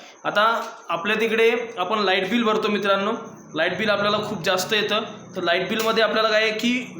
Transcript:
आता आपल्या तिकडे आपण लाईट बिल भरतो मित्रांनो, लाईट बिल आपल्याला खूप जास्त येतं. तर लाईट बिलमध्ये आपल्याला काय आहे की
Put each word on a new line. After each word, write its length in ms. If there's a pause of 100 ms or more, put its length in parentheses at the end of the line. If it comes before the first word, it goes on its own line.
(240)
आता 180 (480)
आपल्या 320
तिकडे 280 (280)
आपण 220
लाईट 300
बिल 140
भरतो 240
मित्रांनो, 440 (440)
लाईट 220
बिल 120
आपल्याला 280 (120)
खूप 160
जास्त 280
येतं. 280 (340)
तर 80
लाईट 260
बिलमध्ये 340
आपल्याला 260
काय 120
आहे 100
की 480